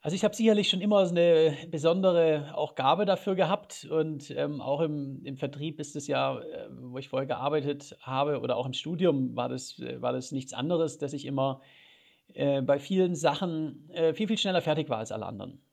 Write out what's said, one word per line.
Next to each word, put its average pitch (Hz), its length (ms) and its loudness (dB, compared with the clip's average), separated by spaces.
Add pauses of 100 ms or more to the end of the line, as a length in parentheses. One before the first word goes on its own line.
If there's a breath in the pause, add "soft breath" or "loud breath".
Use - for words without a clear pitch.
Also 156 80 -2
ich 196 80 -2
habe 202 140 2
sicherlich 214 340 4
schon 190 100 0
immer 208 240 6
so 175 120 0
eine 160 400 6 (120)
besondere 165 880 2
auch 147 200 -4
Gabe 160 300 2
dafür 190 280 0
gehabt 185 560 -2
und, 156 400 -2
ähm, 143 300 -4
auch 143 200 -2
im, 147 440 -4
im 135 120 -8
Vertrieb 143 440 -6
ist - 160 -10
es 143 100 -10
ja, 135 320 0
äh, - 320 -12
wo 123 280 -14
ich 135 100 -12
vorher 135 180 -2
gearbeitet 143 760 -2
habe 139 360 0
oder 123 180 -2
auch 127 100 -2
im 127 60 -6
Studium 151 640 0
war 123 140 -2
das, 127 320 -10
äh, 123 200 -8
war 123 120 0
das 127 180 -4
nichts 135 220 -8
anderes, 160 460 -2
dass 139 140 -4
ich 139 120 -8
immer, 135 360 -2 (760 soft breath)
äh, 139 280 0
bei 139 160 2
vielen 185 380 0
Sachen, 156 760 -2
äh, 165 240 2
viel, 214 140 -2
viel 214 100 0
schneller 185 240 2
fertig 151 260 0
war 120 100 0
als 113 120 -6
alle 107 160 -6
anderen. 113 320 -10 (140)